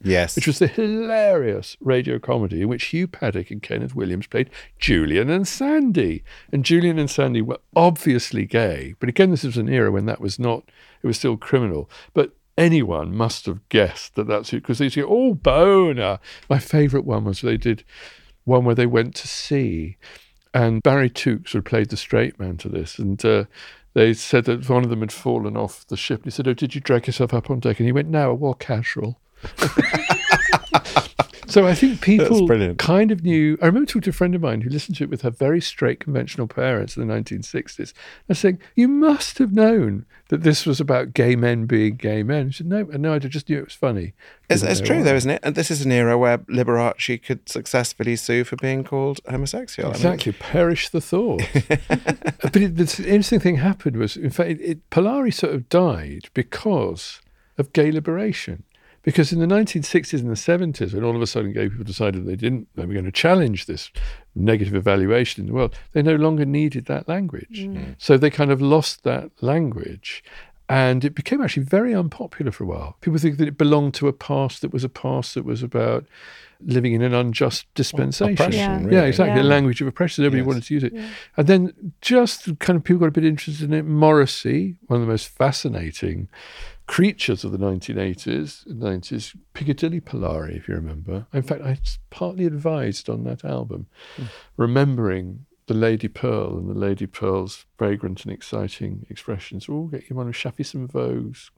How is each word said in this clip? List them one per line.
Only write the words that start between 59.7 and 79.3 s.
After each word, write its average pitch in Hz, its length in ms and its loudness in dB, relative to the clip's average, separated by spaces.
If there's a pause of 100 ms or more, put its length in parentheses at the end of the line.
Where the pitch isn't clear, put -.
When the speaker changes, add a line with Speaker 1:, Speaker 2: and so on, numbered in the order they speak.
Speaker 2:
sixties 151 380 0
and 120 100 -4
the 110 60 -2
seventies, 160 560 -2
when 101 120 -2
all 117 120 0
of 117 60 -2
a 113 40 0
sudden 107 260 -4
gay 104 160 -2
people 104 160 -6
decided 98 420 -2
they 92 100 -4
didn't, 117 380 -2
they 135 100 -8
were 87 80 -6
gonna 95 200 -4
challenge 160 540 2
this - 240 -10 (440)
negative 101 400 2
evaluation 101 680 2
in 98 40 -6
the 107 80 -4
world, 127 200 0 (180)
they 151 100 2
no 156 140 4
longer 151 280 2
needed 139 420 -2
that 139 220 -4
language. 196 580 -6
Speaker 3:
Mm. - 320 -10
Speaker 2:
So 139 200 6
they 147 100 4
kind 143 220 2
of 135 100 2
lost 143 440 2
that 127 260 -4 (100)
language. 127 800 -4 (480)
And 127 340 4
it 143 100 -2
became 269 260 -2
actually 151 220 -2
very 208 320 2
unpopular 165 580 -4
for - 120 -10
a - 20 -6
while. 76 340 -8
People 160 180 0
think 147 200 2
that 151 100 2
it 143 80 -8
belonged 147 380 4
to 143 140 0
a 139 40 2
past 139 480 -4
that 143 120 -6
was 127 120 -2
a 131 60 -4
past 131 440 -6
that 123 120 -6
was 120 160 -4
about 120 420 -2 (560)
living 123 320 0
in 113 80 2
an 123 140 2
unjust 120 500 0 (100)
dispensation. 143 600 -2
Speaker 1:
Oppression, 185 260 2
Speaker 3:
Yeah. 196 220 -2
Speaker 1:
really. 190 140 4
Speaker 2:
Yeah, 175 80 6
exactly. 143 360 2